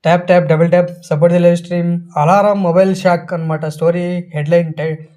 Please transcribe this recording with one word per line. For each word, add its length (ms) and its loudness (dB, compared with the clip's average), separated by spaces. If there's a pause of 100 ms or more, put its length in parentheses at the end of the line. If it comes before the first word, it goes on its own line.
Tap, 240 0
tap, 200 4
double 220 2
tap, 180 2 (120)
support 320 0
the 80 2
live 180 4
stream. 300 -6 (300)
అలారం 420 2
మొబైల్ 360 2
షాక్ 360 -2
అన్నమాట 340 -6
స్టోరీ 360 -2 (280)
హెడ్‌లైన్ 440 0
టై-, 220 -6 (220)